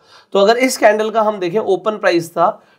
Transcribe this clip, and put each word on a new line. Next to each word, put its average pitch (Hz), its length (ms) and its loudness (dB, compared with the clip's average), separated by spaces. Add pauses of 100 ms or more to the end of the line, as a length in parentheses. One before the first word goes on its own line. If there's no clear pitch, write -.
(340)
तो 196 60 2
अगर 208 180 4
इस 262 200 0
कैंडल 214 320 2
का 220 120 -2
हम 214 180 -2
देखें 180 200 -4
ओपन 214 380 -2
प्राइस 175 340 -2
था 175 180 0 (300)